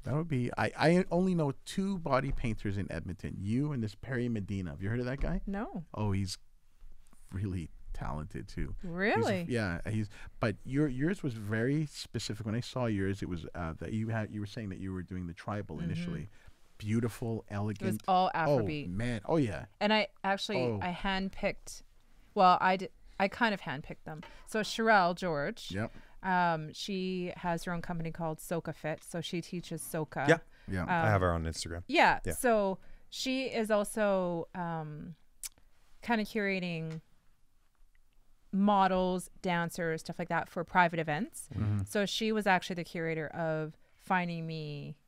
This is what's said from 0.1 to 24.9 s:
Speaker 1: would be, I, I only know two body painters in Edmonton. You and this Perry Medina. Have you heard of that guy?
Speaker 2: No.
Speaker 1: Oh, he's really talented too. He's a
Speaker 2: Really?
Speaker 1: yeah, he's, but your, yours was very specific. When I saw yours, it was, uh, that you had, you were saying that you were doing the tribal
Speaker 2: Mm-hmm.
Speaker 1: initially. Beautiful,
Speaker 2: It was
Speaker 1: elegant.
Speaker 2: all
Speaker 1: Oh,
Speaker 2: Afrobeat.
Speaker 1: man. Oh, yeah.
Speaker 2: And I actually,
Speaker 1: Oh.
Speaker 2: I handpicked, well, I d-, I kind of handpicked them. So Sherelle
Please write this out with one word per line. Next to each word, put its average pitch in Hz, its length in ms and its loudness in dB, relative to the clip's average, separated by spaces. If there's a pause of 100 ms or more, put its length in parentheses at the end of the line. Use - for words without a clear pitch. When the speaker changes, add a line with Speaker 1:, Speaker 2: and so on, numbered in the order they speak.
Speaker 1:
would 165 140 0
be, 123 280 0
I, - 220 2
I 165 320 8
only 185 240 4
know 151 180 2 (120)
two 196 340 -2
body 139 320 2
painters 110 480 0
in 92 140 0
Edmonton. 85 480 -6
You 120 320 0
and 123 100 -2
this 104 140 -4
Perry 123 320 -2
Medina. 98 420 -2
Have 71 100 -8
you 98 80 -2
heard 117 120 0
of 123 60 -2
that 131 140 -4
guy? 180 280 0
Speaker 2:
No. 202 360 -4 (100)
Speaker 1:
Oh, 107 180 0
he's 98 260 -2 (960)
really 95 380 -4 (220)
talented - 540 -6
too. - 360 -4
He's 190 60 -6
a 165 60 -6
Speaker 2:
Really? 226 540 2
Speaker 1:
yeah, 107 320 0 (100)
he's, 110 180 0 (300)
but 110 160 0 (100)
your, 139 220 2
yours 143 380 -2
was 127 100 -2
very 113 520 0
specific. 107 600 -6
When 107 80 0
I 120 60 0
saw 123 260 -2
yours, 98 340 2
it 87 80 -4
was, 85 180 -4 (100)
uh, 82 240 -2
that - 120 -6
you 110 180 0
had, 110 200 -2
you 104 80 -6
were 101 80 -4
saying 107 220 -8
that 92 100 -6
you 95 140 -6
were 92 100 -4
doing 90 240 -6
the 85 80 -8
tribal 104 440 -6
Speaker 2:
Mm-hmm. 85 120 -2
Speaker 1:
initially. 87 380 -4 (500)
Beautiful, 113 720 -2
Speaker 2:
It - 40 -6
was - 40 -2
Speaker 1:
elegant. 107 480 -2
Speaker 2:
all 185 260 4
Speaker 1:
Oh, - 60 -2
Speaker 2:
Afrobeat. 147 500 2
Speaker 1:
man. 113 380 -2
Oh, 165 120 4
yeah. 101 260 0 (160)
Speaker 2:
And 208 120 4
I 214 140 4 (160)
actually, 196 360 0
Speaker 1:
Oh. 123 220 0
Speaker 2:
I 180 120 -2
handpicked, 190 880 -2 (540)
well, 185 240 10
I 185 160 6
d-, 185 120 -4 (300)
I 196 80 4
kind 220 260 2
of 185 100 -4
handpicked - 420 -8
them. 156 160 -8 (260)
So 220 140 -2
Sherelle 202 560 6